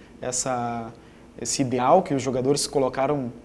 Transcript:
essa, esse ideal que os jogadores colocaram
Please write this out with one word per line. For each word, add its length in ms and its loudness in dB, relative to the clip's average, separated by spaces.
essa, 680 -4
esse 200 -4
ideal 420 4
que 100 -2
os 80 0
jogadores 460 0
colocaram 640 0